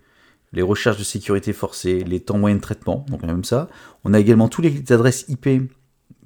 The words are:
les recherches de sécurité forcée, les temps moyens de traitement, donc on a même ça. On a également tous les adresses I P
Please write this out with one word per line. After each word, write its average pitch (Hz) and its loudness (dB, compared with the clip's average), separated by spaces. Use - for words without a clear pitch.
les 90 -2
recherches 104 0
de 101 -10
sécurité 101 -4
forcée, 92 -4
les 90 -4
temps 101 -4
moyens 101 2
de - -10
traitement, 92 -6
donc 87 -8
on 85 -6
a 82 -2
même 90 -4
ça. 139 -2
On 98 2
a 107 6
également 113 6
tous - -2
les 143 -2
adresses 123 2
I 139 -4
P 131 -2